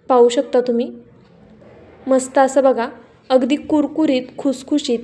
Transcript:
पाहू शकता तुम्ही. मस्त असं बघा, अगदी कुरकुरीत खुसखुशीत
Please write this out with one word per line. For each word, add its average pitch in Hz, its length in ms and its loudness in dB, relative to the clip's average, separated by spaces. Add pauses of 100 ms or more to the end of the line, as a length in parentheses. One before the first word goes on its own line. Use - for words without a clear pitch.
पाहू 240 200 6
शकता 247 320 0
तुम्ही. 240 320 -2 (1120)
मस्त 262 320 0
असं 269 240 2
बघा, 247 260 0 (420)
अगदी 262 260 2
कुरकुरीत 294 680 -2 (160)
खुसखुशीत 262 640 -4